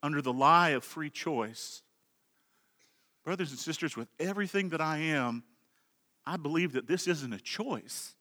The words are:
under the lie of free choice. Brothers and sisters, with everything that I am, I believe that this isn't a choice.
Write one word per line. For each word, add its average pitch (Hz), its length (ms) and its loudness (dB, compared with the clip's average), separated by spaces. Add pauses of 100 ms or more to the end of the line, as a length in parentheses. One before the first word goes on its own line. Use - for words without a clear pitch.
under 147 180 0
the 131 120 0
lie 156 380 8
of 131 140 2
free 156 240 -8
choice. 113 720 -4 (1400)
Brothers 175 260 -2
and 131 80 -10
sisters, 156 380 -4
with 117 120 -6 (100)
everything 196 520 0
that 160 100 0
I 156 180 0
am, 135 460 0 (800)
I 165 100 -4
believe 165 360 0
that 127 140 -2
this 175 200 0
isn't 147 260 -2
a 101 60 -6
choice. - 840 -8